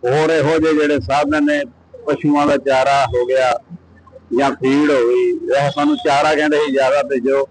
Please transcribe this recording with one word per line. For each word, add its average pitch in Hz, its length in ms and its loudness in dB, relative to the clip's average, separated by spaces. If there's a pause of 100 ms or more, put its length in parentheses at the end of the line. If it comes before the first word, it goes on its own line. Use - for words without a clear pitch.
ਹੋਰ 151 260 0
ਇਹੋ 160 280 0
ਜਿਹੇ 160 160 2
ਜਿਹੜੇ 147 260 0
ਸਾਧਨ 147 440 -2
ਨੇ, 147 180 0 (440)
ਪਸ਼ੂਆਂ 147 400 0
ਦਾ 147 100 0
ਚਾਰਾ 135 480 2
ਹੋ 123 220 -2
ਗਿਆ 127 320 0 (800)
ਜਾਂ 139 120 0
ਫੀਡ 143 400 0
ਹੋ 143 60 2
ਗਈ। 123 360 2
ਵੈਸੇ 131 380 -2
ਸਾਨੂੰ 147 260 0
ਚਾਰਾ 151 380 2
ਕਹਿੰਦੇ 147 320 0
ਸੀ 139 60 -4
ਜ਼ਿਆਦਾ 135 300 2
ਭੇਜੋ 135 480 -2